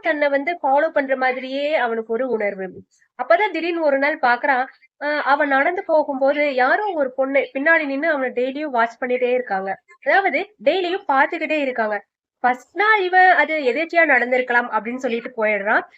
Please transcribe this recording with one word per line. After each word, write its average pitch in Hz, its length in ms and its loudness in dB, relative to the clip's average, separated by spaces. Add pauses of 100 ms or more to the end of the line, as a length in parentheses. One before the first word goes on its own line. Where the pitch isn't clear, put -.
தன்னை 294 280 0
வந்து 277 240 0
ஃபாலோ 294 340 2
பண்ற 277 280 -2
மாதிரியே 262 500 -2 (100)
அவனுக்கு 226 380 -2
ஒரு 240 160 -2
உணர்வு. 202 380 -4 (520)
அப்பதான் 359 320 2
திடீர்னு 330 300 -4
ஒரு 285 160 2
நாள் 285 220 0
பாக்குறான், 247 440 2 (380)
அ, 285 60 -4 (140)
அவன் 285 260 2
நடந்து 311 380 0
போகும்போது 294 580 0 (120)
யாரோ 302 380 2
ஒரு 285 220 -2
பொண்ணு 269 260 0 (120)
பின்னாடி 311 320 2
நின்னு 277 240 -4
அவனை 269 200 -2
டெய்லியும் 262 460 -4
வாட்ச் 233 260 -2
பண்ணிட்டே 247 320 -2
இருக்காங்க. 196 360 -4 (340)
அதாவது 330 360 2 (240)
டெய்லியும் 349 440 0
பார்த்துக்கிட்டே 302 520 0
இருக்காங்க. 233 380 -2 (460)
ஃபர்ஸ்ட் 247 340 -2
நாள் 427 240 2
இவன் 370 300 6
அது 294 280 2
எதேர்ச்சியா 311 460 0
நடந்திருக்கலாம் 247 680 2
அப்படின்னு 233 340 -4
சொல்லிட்டு 233 300 -4
போயிடுறான். 214 480 0 (140)